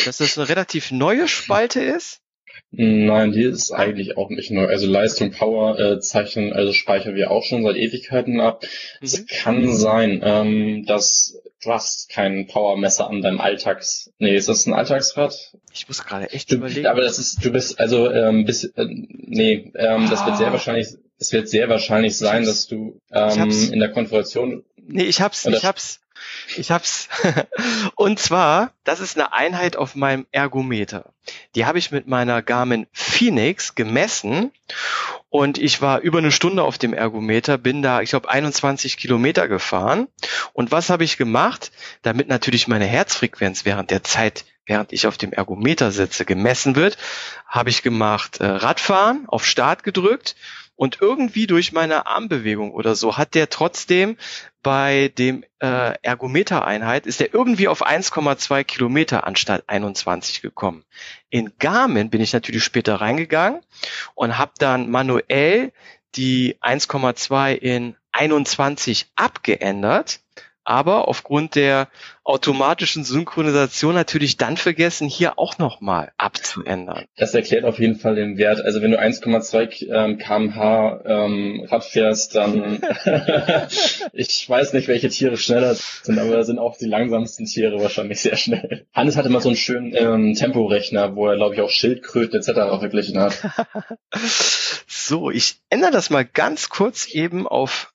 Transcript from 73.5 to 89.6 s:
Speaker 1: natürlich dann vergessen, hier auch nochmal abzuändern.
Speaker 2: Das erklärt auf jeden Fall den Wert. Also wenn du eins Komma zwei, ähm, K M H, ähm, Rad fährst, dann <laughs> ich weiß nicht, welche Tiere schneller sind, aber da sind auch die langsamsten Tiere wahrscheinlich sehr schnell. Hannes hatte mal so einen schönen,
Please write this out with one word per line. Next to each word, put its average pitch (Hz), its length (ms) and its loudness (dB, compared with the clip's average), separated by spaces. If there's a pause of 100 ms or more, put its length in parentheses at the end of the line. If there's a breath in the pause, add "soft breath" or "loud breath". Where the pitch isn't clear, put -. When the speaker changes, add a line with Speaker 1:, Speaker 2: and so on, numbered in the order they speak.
Speaker 1:
natürlich 156 440 0
dann 123 180 -2
vergessen, 165 520 0
hier 170 300 -2
auch - 200 -2
nochmal 98 580 -2
abzuändern. 90 880 -6 (140)
Speaker 2:
Das 110 160 0
erklärt 117 320 2
auf 110 120 0
jeden 113 180 2
Fall 110 180 0
den 104 240 -2
Wert. 107 260 2
Also 107 160 0
wenn 110 120 4
du 110 60 4
eins 110 220 0
Komma 113 220 0
zwei, 113 260 0 (140)
ähm, 107 340 0
K 107 200 -2
M 107 180 0
H, 107 500 2
ähm, 104 640 -2
Rad 117 160 0
fährst, 110 500 0
dann 104 460 0
<laughs> 170 1300 0
ich - 340 -4
weiß 135 240 2
nicht, 131 160 0
welche 123 220 0
Tiere 123 260 0
schneller 120 380 2
sind, - 440 -2
aber 110 160 0
da 117 100 4
sind 117 140 -2
auch 117 200 -4
die 120 80 -6
langsamsten 113 580 -2
Tiere 107 380 0
wahrscheinlich 104 400 -2
sehr - 140 2
schnell. - 580 -4
Hannes 139 240 2
hatte 135 100 2
mal 120 140 4
so 127 80 4
einen 117 80 2
schönen, 123 360 -4